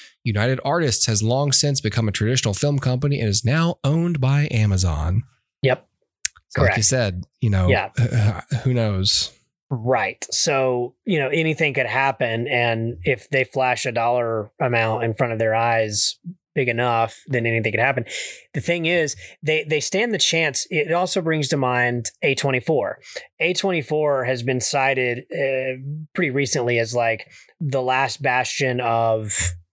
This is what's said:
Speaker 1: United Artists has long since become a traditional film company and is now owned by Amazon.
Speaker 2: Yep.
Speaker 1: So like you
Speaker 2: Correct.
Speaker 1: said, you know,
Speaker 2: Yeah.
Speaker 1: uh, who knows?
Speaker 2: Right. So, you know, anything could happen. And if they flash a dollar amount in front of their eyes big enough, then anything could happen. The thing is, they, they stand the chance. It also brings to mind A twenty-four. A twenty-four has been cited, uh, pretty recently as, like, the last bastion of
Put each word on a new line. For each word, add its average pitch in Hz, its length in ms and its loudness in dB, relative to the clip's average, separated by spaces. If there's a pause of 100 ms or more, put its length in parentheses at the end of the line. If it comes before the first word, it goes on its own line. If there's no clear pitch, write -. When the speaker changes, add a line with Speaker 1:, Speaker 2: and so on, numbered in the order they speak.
(240)
Speaker 1:
United 117 400 0
Artists 147 420 2
has 107 160 2
long 135 300 2
since 143 280 2
become 110 280 0
a 101 40 0
traditional 110 420 0
film 143 260 0
company 135 400 0
and 110 80 0
is 101 160 0
now 160 400 0
owned 165 360 0
by 143 300 0
Amazon. 90 720 2 (400)
Speaker 2:
Yep. - 240 0 (640)
Speaker 1:
So - 140 0
like 120 80 4
you 95 60 2
Speaker 2:
Correct. 110 100 0
Speaker 1:
said, 101 360 0 (180)
you 113 100 2
know, 92 180 4
Speaker 2:
Yeah. 98 300 2
Speaker 1:
uh, 110 640 0
who 127 100 2
knows? 101 560 0 (400)
Speaker 2:
Right. 113 600 -2
So, 127 640 2 (100)
you 180 160 0
know, 135 80 0
anything 156 460 0
could 131 120 0
happen. 120 640 0
And 117 560 0
if 127 260 -2
they 135 140 2
flash 127 420 -2
a 123 60 -2
dollar 113 580 0 (100)
amount 117 440 0
in 113 100 -2
front 120 200 -2
of 110 40 -2
their 110 160 2
eyes 113 640 0 (380)
big 131 140 0
enough, 117 580 0
then 120 200 -2
anything 113 260 0
could 110 80 0
happen. 120 240 0 (480)
The - 80 -6
thing 170 260 -2
is, 165 300 2 (260)
they, 156 220 0
they 147 160 0
stand 220 340 -2
the - 40 0
chance. 160 520 0
It 151 220 0
also 180 280 0
brings 156 280 0
to 160 80 0
mind 123 560 0 (100)
A 139 140 2
twenty-four. 127 640 0 (400)
A 170 140 2
twenty-four 151 720 0
has 123 180 -2
been 127 160 0
cited, 131 720 0
uh, 131 500 -2 (320)
pretty 165 160 -2
recently 123 480 2
as, 117 160 0
like, 113 320 0 (340)
the 135 220 0
last 131 400 0
bastion 127 580 0
of 113 720 0 (180)